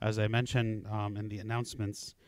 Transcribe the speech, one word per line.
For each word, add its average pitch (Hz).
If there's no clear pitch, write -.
as 110
I 107
mentioned, 113
um, 104
in 104
the 104
announcements. 110